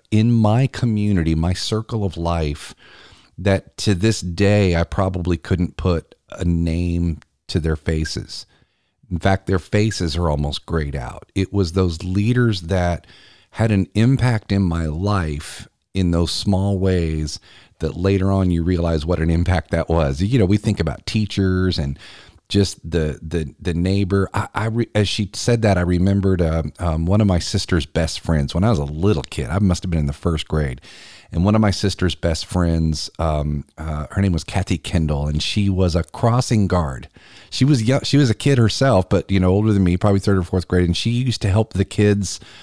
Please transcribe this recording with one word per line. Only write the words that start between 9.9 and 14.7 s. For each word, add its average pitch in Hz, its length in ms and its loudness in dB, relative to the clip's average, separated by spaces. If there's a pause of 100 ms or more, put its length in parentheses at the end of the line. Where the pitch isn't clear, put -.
are 85 120 0
almost 73 360 -4
grayed 73 300 -4
out. - 380 -12
It 98 200 -4
was 95 180 0
those 87 320 0
leaders 104 580 0
that 87 460 -2 (440)
had 113 200 0
an 95 220 2
impact 117 580 2
in 98 120 2
my 82 240 -2